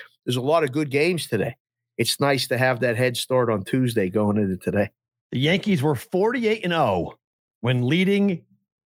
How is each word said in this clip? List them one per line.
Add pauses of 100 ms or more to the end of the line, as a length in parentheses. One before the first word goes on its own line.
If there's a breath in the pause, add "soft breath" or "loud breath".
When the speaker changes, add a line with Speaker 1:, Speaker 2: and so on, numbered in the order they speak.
(260 loud breath)
Speaker 1:
There's
a
lot
of
good
games
today. (400)
It's
nice
to
have
that
head
start
on
Tuesday
going
into
today. (420)
Speaker 2:
The
Yankees
were
forty-eight
and
oh (440)
when
leading, (460)